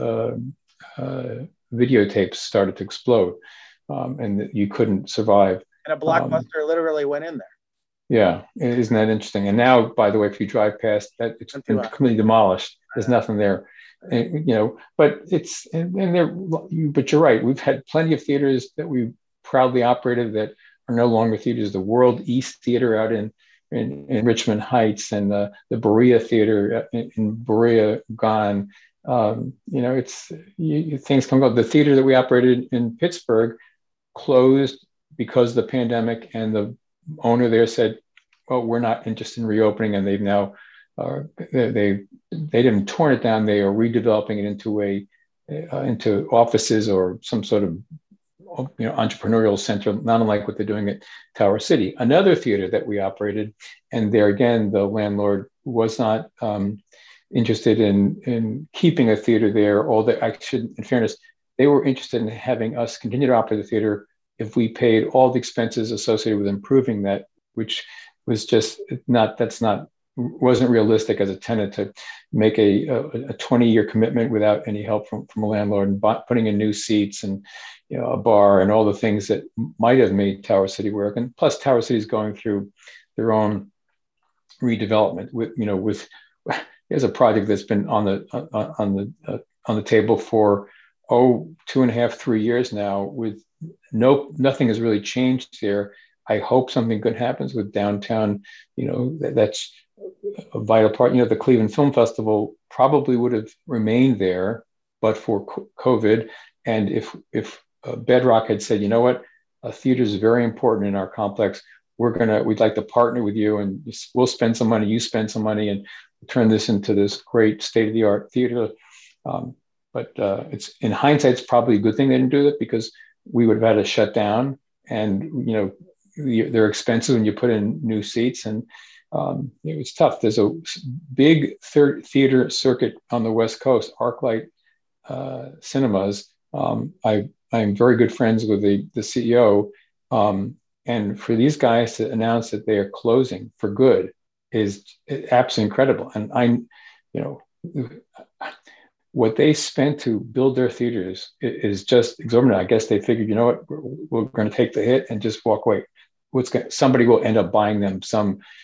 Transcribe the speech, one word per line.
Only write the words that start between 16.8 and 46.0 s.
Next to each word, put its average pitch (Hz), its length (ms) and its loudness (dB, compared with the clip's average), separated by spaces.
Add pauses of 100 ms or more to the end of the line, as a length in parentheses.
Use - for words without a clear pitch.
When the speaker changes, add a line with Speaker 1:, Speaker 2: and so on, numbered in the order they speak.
Speaker 1:
but 143 220 -2
you're 151 80 6
right. 131 240 4
We've 131 160 0
had - 240 -2
plenty 160 300 0
of 147 80 -4
theaters 139 560 -2
that 156 100 -6
we 123 240 -4 (320)
proudly 127 380 2
operated 120 520 -2
that 107 200 -6 (340)
are 123 60 -4
no 120 120 2
longer 113 300 2
theaters. 110 360 -4
The 98 80 -4
World 117 440 2
East - 400 -4
Theater 120 320 0
out 110 160 -2
in, 107 180 -4 (400)
in, 117 400 -6
in 117 160 0
Richmond 110 340 0
Heights, 107 520 0
and 101 200 -2
the, 101 200 -2 (180)
the 113 80 -4
Berea 113 420 6
Theater 110 720 0
in, 117 240 -6
in 110 180 -2
Berea 113 680 2 (120)
gone. 104 540 0 (380)
Um, 117 480 -2 (160)
you 147 100 -4
know, 123 140 -2
it's, - 360 -8 (280)
you, 156 200 -2
you, 156 200 -4
things 135 280 2
come 135 160 4
up. 120 120 4
The 117 100 4
theater 147 320 4
that 135 80 6
we 135 100 4
operated 127 580 4
in 117 260 -2
Pittsburgh 117 580 0 (580)
closed 131 720 2 (300)
because 120 340 2
of 117 60 -6
the 113 140 0
pandemic, 117 640 -4
and 110 200 -4
the 107 220 -4 (440)
owner 120 280 4
there 113 180 6
said, 113 320 0 (480)
"Well, 127 160 -2
we're 117 160 -2
not 113 280 -2
interested 110 340 -8
in 113 60 -4
reopening," 107 480 0
and 98 120 -2
they've 101 140 -2
now, 101 340 -2 (440)
uh, - 220 -6 (300)
they, 120 200 0
they, 101 340 -2 (260)
they 151 320 -2
didn't 104 240 2
torn 151 280 0
it 123 80 -4
down. 110 240 0
They 104 140 2
are 98 120 2
redeveloping 110 640 0
it 101 60 -4
into 104 380 -4
a, 101 240 -4 (640)
uh, - 80 -4
into 110 500 -2